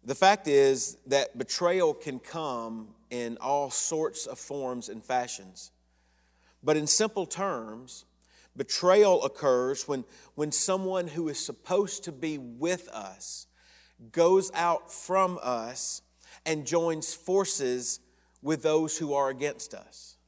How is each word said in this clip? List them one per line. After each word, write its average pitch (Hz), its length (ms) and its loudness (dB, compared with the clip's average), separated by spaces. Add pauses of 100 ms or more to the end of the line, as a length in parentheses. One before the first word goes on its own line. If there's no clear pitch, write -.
The 131 120 -4
fact 196 320 4
is 135 580 6
that 135 320 2
betrayal 175 560 2
can 139 240 -8
come 117 760 -8 (160)
in 120 280 -4
all 139 300 0
sorts - 560 -2
of 127 140 -10
forms 127 500 -8
and 110 160 -12
fashions. 120 640 -6 (920)
But 151 140 4
in 151 100 -2
simple 214 400 0
terms, 123 800 -8 (520)
betrayal 185 680 4
occurs 135 640 0
when, 135 160 -4 (300)
when 151 180 -4
someone 185 580 0
who 160 200 -4
is 139 80 -6
supposed - 680 -4
to 170 60 -10
be 151 280 -6
with 135 500 -4
us - 560 -12 (680)
goes 180 440 6
out 170 360 0
from 180 520 0
us 123 580 -4 (420)
and 156 220 -2
joins 165 480 0
forces 139 840 0 (420)
with 147 220 -2
those 156 340 2
who 147 160 -4
are 139 160 2
against 135 460 -6
us. - 420 -20 (100)